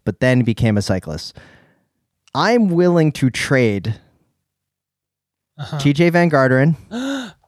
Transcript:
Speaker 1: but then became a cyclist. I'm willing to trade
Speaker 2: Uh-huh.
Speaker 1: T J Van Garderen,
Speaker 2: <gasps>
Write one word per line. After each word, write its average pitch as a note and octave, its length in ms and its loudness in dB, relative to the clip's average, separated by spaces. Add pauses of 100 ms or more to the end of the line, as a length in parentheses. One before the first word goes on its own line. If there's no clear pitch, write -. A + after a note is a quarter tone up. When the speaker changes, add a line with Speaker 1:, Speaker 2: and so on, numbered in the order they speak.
Speaker 1:
but - 160 -6
then B2+ 220 2
became A2 340 0
a G2+ 40 0
cyclist. F#2 560 -8 (960)
I'm G#3+ 360 0
willing E3+ 440 2
to C3 160 -2
trade A2 720 -2 (1600)
Speaker 2:
Uh-huh. D3 220 -10
Speaker 1:
T C#3+ 120 2
J E3+ 180 2
Van E3+ 220 2
Garderen, C3+ 460 4 (100)
Speaker 2:
<gasps> B3+ 460 -8 (140)